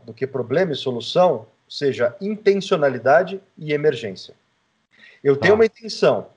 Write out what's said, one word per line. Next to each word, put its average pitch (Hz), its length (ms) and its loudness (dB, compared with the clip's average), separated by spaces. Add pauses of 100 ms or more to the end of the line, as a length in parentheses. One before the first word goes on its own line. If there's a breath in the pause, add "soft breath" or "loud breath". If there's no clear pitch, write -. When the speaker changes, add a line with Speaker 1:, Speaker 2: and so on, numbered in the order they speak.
Speaker 1:
do 113 80 -16
que 131 140 -8
problema 135 440 -2
e 131 40 -6
solução 127 720 -2 (200)
seja 123 540 -2
intencionalidade 185 1200 0 (160)
e 151 160 -6
emergência. 131 600 -4 (920 soft breath)
Eu 139 120 4
tenho 160 180 4
Speaker 2:
Tá. - 20 4
Speaker 1:
uma 226 100 4
intenção. 180 720 -2